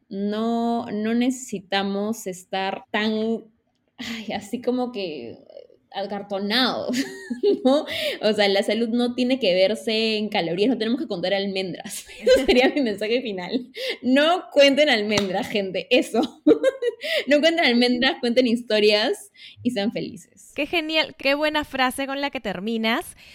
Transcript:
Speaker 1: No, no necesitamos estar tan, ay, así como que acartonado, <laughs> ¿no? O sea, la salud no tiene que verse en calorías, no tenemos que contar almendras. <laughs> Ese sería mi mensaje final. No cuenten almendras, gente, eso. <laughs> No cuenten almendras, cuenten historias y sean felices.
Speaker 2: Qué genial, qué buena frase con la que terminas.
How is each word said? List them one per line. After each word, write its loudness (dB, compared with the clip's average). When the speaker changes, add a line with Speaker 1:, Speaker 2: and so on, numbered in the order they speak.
Speaker 1:
No, -2
no -2
necesitamos -2
estar -6
tan, -2
ay, -10
así -8
como -2
que -8
acartonado, -2
<laughs> -2
¿no? 4
O 2
sea, 2
la 2
salud 0
no 0
tiene 2
que 2
verse 2
en -2
calorías, 0
no 2
tenemos 0
que -6
contar -2
almendras. -4
<laughs> -20
Ese 6
sería 6
mi 2
mensaje 0
final. -6
No 4
cuenten 6
almendras, 0
gente, -4
eso. 2
<laughs> 8
No 4
cuenten 2
almendras, 4
cuenten 2
historias 2
y -2
sean -2
felices. -12
Speaker 2:
Qué -2
genial, -2
qué 0
buena -2
frase -2
con -6
la -4
que -8
terminas. -4